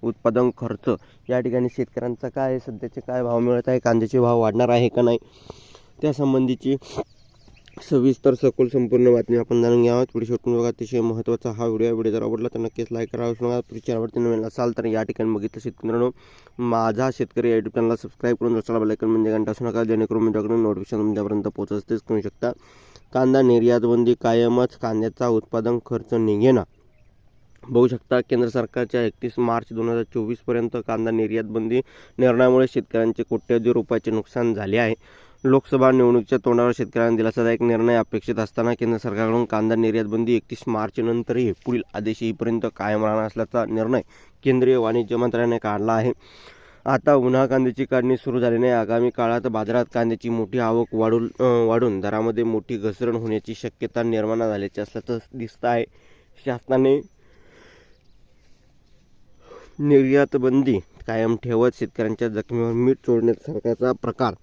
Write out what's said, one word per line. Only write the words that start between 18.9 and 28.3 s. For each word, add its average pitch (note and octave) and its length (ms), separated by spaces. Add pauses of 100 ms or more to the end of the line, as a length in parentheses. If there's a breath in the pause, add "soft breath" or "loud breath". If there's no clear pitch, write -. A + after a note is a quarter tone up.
आयकॉन A2 200
म्हणजे A2 200
घंटा A2 200
असू A2 140
नका, A#2 200
जेणेकरून A2 380
मी A2 100
टाकून G#2+ 300
नोटिफिकेशन G#2 400
तुमच्यापर्यंत G#2 400
पोहोचत G#2 300
असते, G#2+ 240
करू G#2+ 240
शकता. G#2 320 (640 soft breath)
कांदा C3 280
निर्यात A#2+ 380
बंदी A#2+ 340
कायमच, A#2+ 540
कांद्याचा A2+ 600
उत्पादन A#2 580
खर्च - 280
निघेना. A2 500 (1040)
बघू B2 180
शकता, B2 320
केंद्र A#2+ 280